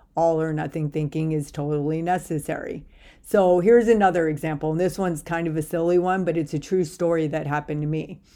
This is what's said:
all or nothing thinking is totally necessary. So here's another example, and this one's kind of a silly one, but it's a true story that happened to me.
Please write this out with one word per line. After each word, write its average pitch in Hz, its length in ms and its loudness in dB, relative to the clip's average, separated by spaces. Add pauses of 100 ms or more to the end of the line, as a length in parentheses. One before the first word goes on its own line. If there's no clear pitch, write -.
(160)
all 165 240 2
or 160 120 -2
nothing 151 380 -4
thinking 160 420 -2
is 147 180 -4
totally 151 520 -2
necessary. 165 800 -4 (380)
So 185 380 4
here's 226 280 6
another 185 400 4
example, 156 440 -4
and 160 80 0
this 180 180 0
one's 170 240 -2
kind 170 240 -4
of 156 100 -2
a 160 60 -2
silly 170 360 2
one, 185 260 0
but 170 120 0
it's 160 180 -4
a 151 40 0
true 185 260 0
story 165 440 0
that 147 180 -4
happened 147 360 -4
to 151 60 -2
me. 156 320 -6 (160)